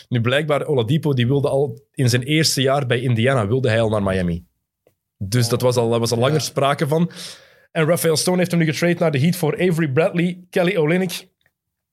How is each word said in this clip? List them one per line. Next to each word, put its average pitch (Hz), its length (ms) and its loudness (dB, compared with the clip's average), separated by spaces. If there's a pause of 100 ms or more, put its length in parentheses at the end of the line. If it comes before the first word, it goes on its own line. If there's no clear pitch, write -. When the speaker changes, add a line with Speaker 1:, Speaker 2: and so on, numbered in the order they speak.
Speaker 1:
Nu, 123 120 0
blijkbaar, 139 440 0
Oladipo, 147 480 0
die 120 140 2
wilde 139 220 2
al 135 320 -2 (120)
in 127 160 0
zijn 123 140 0
eerste 151 380 0
jaar 135 260 0
bij 120 140 0
Indiana, 120 460 2
wilde 127 220 0
hij 113 120 2
al 113 80 0
naar 107 140 0
Miami. 90 420 -2 (720)
Dus 110 320 -2
dat 123 120 0
was 123 140 2
al, 117 140 2
daar 117 100 2
was 117 120 -2
al 120 60 0
langer 131 180 2
Speaker 2:
Ja. 156 40 2
Speaker 1:
sprake 139 480 -2
van. 165 240 0 (600)
En 165 140 0
Raphael 165 320 0
Stone 180 200 0
heeft 175 140 0
hem 170 80 0
nu 165 60 4
getrade 170 340 0
naar 165 120 2
de 139 80 0
Heat 175 160 2
voor 147 180 -2
Avery 165 380 0
Bradley, 170 480 0 (100)
Kelly 185 260 0
Olynyk 175 520 -2 (640)